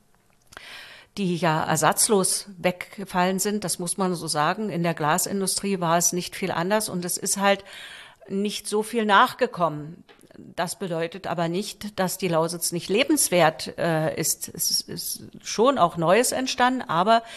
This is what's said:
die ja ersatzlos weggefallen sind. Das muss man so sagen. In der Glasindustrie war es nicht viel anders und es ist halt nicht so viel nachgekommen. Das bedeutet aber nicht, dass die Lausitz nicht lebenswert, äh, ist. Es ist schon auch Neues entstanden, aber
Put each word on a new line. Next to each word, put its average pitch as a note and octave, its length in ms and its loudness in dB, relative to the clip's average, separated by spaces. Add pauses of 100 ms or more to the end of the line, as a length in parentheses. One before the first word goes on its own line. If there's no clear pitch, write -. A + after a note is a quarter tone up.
(1160)
die F3+ 180 0
ja D#3+ 280 2
ersatzlos - 840 2 (100)
weggefallen F#3 840 -2
sind. G#3 240 -2
Das E3+ 160 -4
muss F3 180 -6
man F#3 180 0
so D#3+ 120 -8
sagen. E3 420 0
In E3 140 -2
der E3+ 100 0
Glasindustrie F#3 840 0
war E3+ 180 2
es F3 160 2
nicht F3 220 -4
viel F#3 160 -4
anders G#3 360 0
und F3 160 -4
es F3 140 -4
ist - 200 -2
halt G3 280 2 (640)
nicht G3+ 380 -4
so G#3 160 0
viel A3 220 -2
nachgekommen. F3 1000 2 (520)
Das E3+ 240 -4
bedeutet E3+ 480 -6
aber E3+ 220 -2
nicht, G#3 500 -6
dass F#3 180 0
die F#3 120 -2
Lausitz E3 420 0
nicht E3+ 160 -4
lebenswert, F#3 920 2
äh, D#3+ 400 0
ist. - 300 -4
Es - 340 -2
ist - 420 -10 (200)
schon B3 340 2
auch E3+ 200 4
Neues F#3 340 4
entstanden, B3+ 500 0
aber F#3+ 420 2 (140)